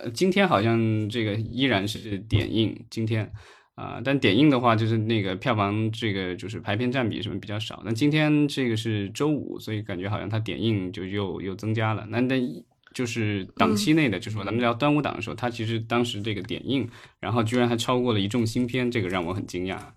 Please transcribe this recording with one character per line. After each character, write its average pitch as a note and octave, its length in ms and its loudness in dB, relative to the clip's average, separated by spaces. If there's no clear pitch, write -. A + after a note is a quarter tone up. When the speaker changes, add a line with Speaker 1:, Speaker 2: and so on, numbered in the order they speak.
Speaker 1:
呃， - 100 -8
今 F3 200 2
天 G3 160 4
好 A#2 140 4
像 A2+ 480 2
这 A2+ 160 -2
个 G#2 80 0
依 A2+ 300 -2
然 G#2 220 4
是 G#2 340 -6
点 G2+ 360 0
映， A2 340 0
今 A2+ 160 -4
天， A2 240 -2
啊， F#2+ 280 -10
但 C#3 140 2
点 A2 200 4
映 D3+ 120 8
的 C3 100 6
话， A#2+ 160 6
就 A2 120 4
是 A2+ 100 2
那 A2 240 2
个 F#2+ 140 -2
票 A2+ 200 0
房 G#2+ 360 2
这 A2 220 -2
个 F#2 220 -2
就 F#2 120 -10
是 G2 120 -8
排 G2+ 160 -2
片 B2 160 0
占 B2+ 180 0
比 E2 120 -4
什 G#2 80 -6
么 F#2 100 -4
比 - 80 -12
较 G#2+ 120 -6
少。 - 240 -10
那 G#2+ 80 -6
今 A#2+ 180 2
天 D3+ 380 4
这 C3+ 220 -2
个 A#2 80 0
是 G#2+ 320 -2
周 C#3 180 -2
五， D3 320 -2
所 A2 140 -8
以 G#2+ 80 -4
感 G2+ 180 -6
觉 G2 100 -4
好 G2+ 80 -2
像 F#2 120 -4
它 G#2+ 100 -2
点 F2+ 220 -4
映 G2+ 300 0
就 F#2 140 -8
又， F#2+ 360 -4
又 F#2 140 -6
增 G#2+ 180 -4
加 A2 200 0
了。 G2+ 160 -4
那， A2+ 120 -2
那 B2+ 140 0
就 B2+ 120 -2
是 G#2+ 400 -2
档 A2 180 6
期 G#2+ 180 4
内 D#3+ 140 6
的， F#2+ 100 2
Speaker 2:
嗯。 - 40 -4
Speaker 1:
就 - 80 -8
是 - 20 -6
说 G2+ 140 -6
咱 G2 60 -4
们 A#2 100 0
聊 A#2+ 120 2
端 D3 220 2
午 D3 60 4
档 A2+ 140 -2
的 - 60 -6
时 - 80 -6
候， D2+ 60 -8
它 B2 140 -4
其 A#2 160 -6
实 A2+ 140 -2
当 A#2+ 260 0
时 G2+ 160 -6
这 G#2+ 120 -4
个 G2 100 -4
点 - 220 -6
映， B2 220 -2
然 G2+ 140 -4
后 A#2 100 4
居 A2+ 140 0
然 A#2+ 100 4
还 A#2+ 80 2
超 B2+ 240 0
过 B2 140 2
了 G#2 60 2
一 G2 80 2
众 A#2 180 2
新 B2 200 0
片， B2 240 0
这 A#2 120 0
个 F2+ 80 -2
让 F2+ 160 0
我 F2 80 -4
很 G2 120 -4
惊 F2+ 200 -4
讶。 F#2 120 -4